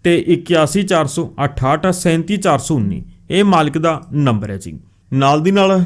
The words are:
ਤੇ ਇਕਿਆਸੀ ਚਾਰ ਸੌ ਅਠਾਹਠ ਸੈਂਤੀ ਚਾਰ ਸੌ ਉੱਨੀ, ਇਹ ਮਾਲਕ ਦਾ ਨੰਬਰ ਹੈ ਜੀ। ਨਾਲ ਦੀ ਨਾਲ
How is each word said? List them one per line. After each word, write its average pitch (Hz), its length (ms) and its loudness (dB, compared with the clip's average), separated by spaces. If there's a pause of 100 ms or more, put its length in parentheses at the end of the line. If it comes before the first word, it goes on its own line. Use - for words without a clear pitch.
ਤੇ 175 120 4
ਇਕਿਆਸੀ 165 640 0
ਚਾਰ 165 240 0
ਸੌ 160 200 -6 (180)
ਅਠਾਹਠ 143 440 -2
ਸੈਂਤੀ 180 480 0
ਚਾਰ 196 220 0
ਸੌ - 160 -4
ਉੱਨੀ, 143 280 -4 (260)
ਇਹ 190 160 2
ਮਾਲਕ 160 320 2
ਦਾ 160 240 -2 (120)
ਨੰਬਰ 120 360 0
ਹੈ 98 80 -8
ਜੀ। 85 160 -14 (380)
ਨਾਲ 139 300 2
ਦੀ 180 100 2
ਨਾਲ 190 340 2